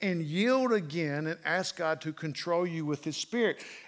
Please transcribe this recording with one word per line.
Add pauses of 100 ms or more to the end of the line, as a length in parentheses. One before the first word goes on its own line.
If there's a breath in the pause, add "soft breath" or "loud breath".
and
yield
again
and
ask
God
to
control
you
with
His
Spirit. (240 loud breath)